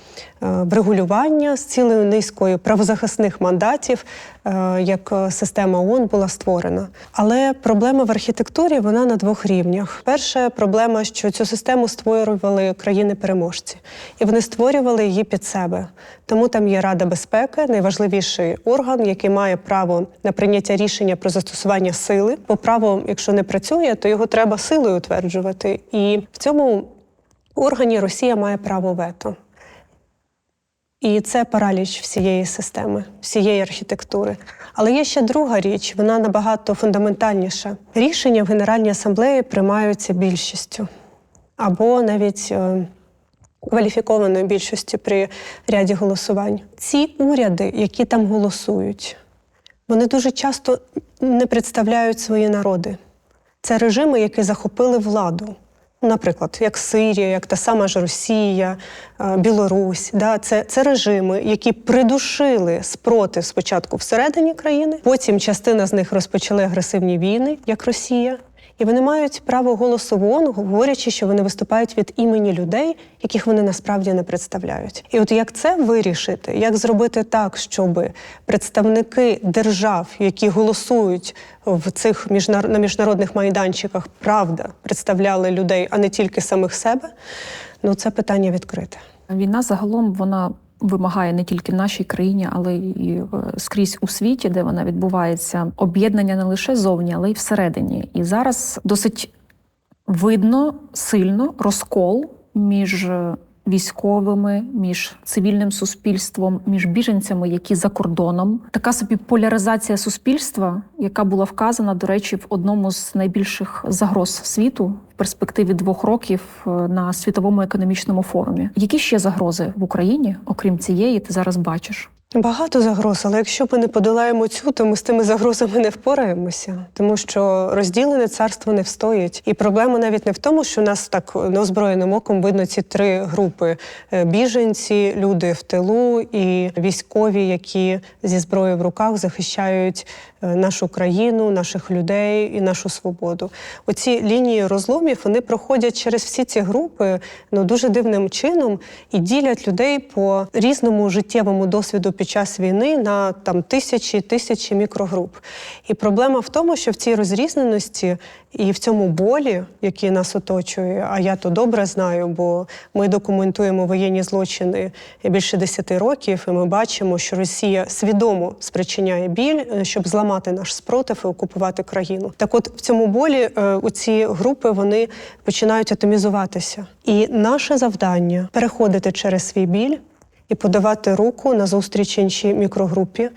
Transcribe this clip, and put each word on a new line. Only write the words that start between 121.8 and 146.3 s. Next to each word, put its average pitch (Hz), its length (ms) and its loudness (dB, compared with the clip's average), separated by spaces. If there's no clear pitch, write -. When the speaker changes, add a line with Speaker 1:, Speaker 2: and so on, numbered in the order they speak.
Speaker 1:
Багато 240 460 2
загроз, 214 440 2
але 202 120 2
якщо 226 360 0
ми 254 60 4
не 233 100 2
подолаємо 226 600 2
цю, 277 240 -4
то 226 140 2
ми 214 100 2
з - 60 -6
тими 233 220 2
загрозами 220 540 2
не 220 100 4
впораємося. 185 1040 -2
Тому 208 240 2
що 190 560 0
розділене 220 560 2
царство 220 440 -2
не 202 100 2
встоїть. 190 640 -2
І 214 100 0
проблема 220 440 2
навіть 220 280 0
не 202 60 2
в - 60 -8
тому, 311 260 2
що - 180 -2
нас 202 260 0
так - 280 -4
неозброєним 190 640 2
оком 202 300 0
видно 196 240 2
ці 190 160 -2
три 196 380 0
групи. 175 560 -2
Е, 185 120 2
біженці, 214 920 2
люди 180 360 2
в 165 100 -8
тилу 226 580 2
і 185 580 0
військові, 196 680 0
які 185 520 -2
зі 185 160 0
зброєю 185 400 0
в 170 40 -2
руках 214 340 0
захищають, 185 920 -4
е, 175 140 -2
нашу 185 320 0
країну, 214 640 0
наших 185 400 -4
людей 208 640 0
і 208 40 -2
нашу 185 280 0
свободу. 175 640 -6
Оці 233 360 0
лінії 226 440 2
розломів, 240 580 0
вони 214 160 2
проходять 240 580 0
через 226 240 0
всі - 220 -4